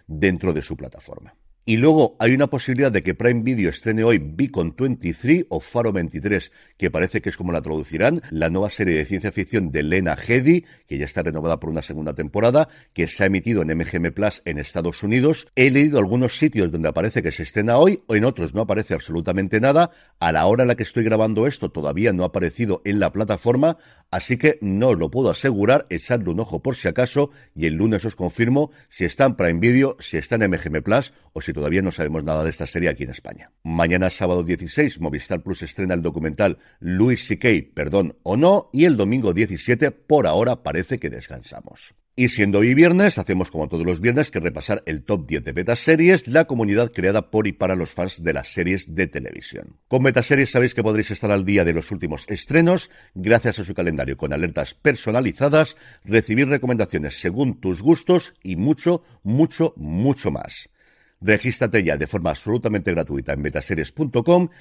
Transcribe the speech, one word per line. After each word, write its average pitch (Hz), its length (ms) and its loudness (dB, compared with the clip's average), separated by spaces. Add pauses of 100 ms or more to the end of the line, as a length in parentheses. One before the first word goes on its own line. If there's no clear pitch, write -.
dentro 90 440 0
de 76 120 -4
su 78 120 -10
plataforma. - 640 -18 (300)
Y 113 100 2
luego 147 420 4
hay 120 160 4
una 143 100 2
posibilidad 131 460 0
de 101 100 2
que 92 140 -2
Prime 120 260 2
Video 107 300 0
estrene 110 320 -2
hoy 113 160 6
Beacon 82 560 -2
twenty-three 127 760 0
o 80 100 -6
Faro 117 320 -2
veintitrés, 90 600 -4 (260)
que 87 140 -2
parece 90 320 -2
que 101 60 -4
es - 80 -8
como 90 140 -6
la 82 120 -2
traducirán, 80 680 -2
la 80 220 -2
nueva 95 180 -2
serie 95 240 -2
de 78 120 0
ciencia 98 260 -4
ficción 95 400 -4
de 76 100 -2
Lena 82 340 0
Headey, 135 480 2 (240)
que 69 120 -8
ya 71 60 -4
está - 180 -6
renovada 78 360 -2
por 80 120 -8
una 78 100 -4
segunda 76 320 -8
temporada, 104 560 0 (240)
que 82 140 -2
se - 160 -4
ha - 20 6
emitido 98 380 0
en 78 80 -2
M 82 120 -2
G - 120 -6
M 85 160 -2
Plus 101 340 -4
en 76 140 -6
Estados 85 420 -6
Unidos. 127 540 0
He 131 160 6
leído 143 260 4
algunos 117 400 2
sitios 104 340 2
donde 80 180 -2
aparece 85 340 -2
que 82 80 -2
se - 100 -10
estrena 107 360 0
hoy, 185 280 6
o 113 100 0
en 107 100 4
otros 85 280 -2
no 107 80 0
aparece 104 320 -2
absolutamente 90 640 -2
nada. 147 300 4 (300)
A 85 120 2
la 80 140 2
hora 117 200 4
en - 20 4
la 120 80 2
que - 80 -4
estoy - 200 -2
grabando 110 440 2
esto 117 240 -4
todavía 82 420 -2
no 90 120 0
ha - 20 -2
aparecido 92 580 -4
en 101 140 0
la 90 120 0
plataforma, 120 680 0 (320)
así 120 260 -4
que 151 240 2
no 104 280 2
os 101 100 2
lo 80 100 0
puedo 120 220 0
asegurar, 117 580 2
echadle 104 400 -4
un 85 120 -2
ojo 127 200 -6
por 131 140 -4
si - 140 -4
acaso, 139 420 0 (240)
y 78 100 -2
el 80 80 0
lunes 101 320 0
os 110 100 -6
confirmo 120 540 0 (180)
si - 160 -8
está 87 220 2
en 127 80 2
Prime 85 260 0
Video, 123 400 4
si - 180 -8
está 78 180 -4
en 110 80 0
M 90 160 0
G - 80 -8
M 76 160 -4
Plus 120 280 0 (220)
o 80 80 -10
si - 140 -6
todavía 76 260 0
no 92 120 -2
sabemos 78 280 -4
nada 78 220 -2
de 80 60 -2
esta 80 180 -8
serie 85 220 -2
aquí 71 140 -6
en 64 80 -8
España. - 380 -18 (140)
Mañana 85 460 0
sábado 90 340 -2
dieciséis, 87 560 -2
Movistar 85 420 -6
Plus 95 220 -8
estrena 92 300 -6
el 87 80 -2
documental 80 560 -2 (240)
Louis 104 440 0
C 104 140 -6
K, - 80 0 (260)
perdón 78 500 -2
o 92 120 -2
no, 180 380 4
y 139 100 4
el 165 140 6
domingo 104 360 2
diecisiete, 107 580 0
por 143 360 2
ahora 107 360 0
parece - 360 -4
que - 100 -6
descansamos. - 880 -18 (180)
Y 123 140 2
siendo 101 320 2
hoy 120 140 4
viernes, 175 440 6
hacemos 92 340 -2
como 76 180 -4
todos 82 160 -2
los 87 160 -2
viernes 120 300 0
que 92 100 -4
repasar 87 440 -4
el 78 200 -6
top 85 240 -4
diez 73 160 -4
de - 80 -8
Beta 90 240 -2
Series, 165 500 4
la 143 160 4
comunidad 117 480 0
creada 95 400 -2
por 107 160 0
y 95 60 -4
para 92 240 -2
los 82 140 -6
fans 87 300 -8
de 82 120 -2
las 67 180 -8
series 90 420 -4
de 87 140 0
televisión. 50 800 -14
Con 127 160 2
Beta 131 200 4
Series 135 260 2
sabéis 123 240 2
que 113 100 -2
podréis 107 280 0
estar 104 200 -2
al 98 140 2
día 98 180 4
de 85 80 4
los 82 180 -4
últimos 85 380 -8
estrenos, 165 640 2 (220)
gracias 107 460 2
a 104 40 -8
su 92 100 -8
calendario 71 440 -2
con 71 160 -4
alertas 76 400 -4
personalizadas, 139 1040 0 (260)
recibir 113 460 2
recomendaciones 113 680 -2
según 117 440 -2
tus 92 200 -4
gustos 165 520 2 (100)
y 92 140 -6
mucho, 156 460 0 (200)
mucho, 156 540 0
mucho 90 540 -2
más. - 380 -12 (520)
Regístrate 107 600 2
ya 78 160 0
de 76 100 -4
forma 85 240 -2
absolutamente 107 600 -2
gratuita 71 420 -4
en 71 80 -4
betaseries 76 520 -4
punto 127 300 -2
com 175 260 4 (120)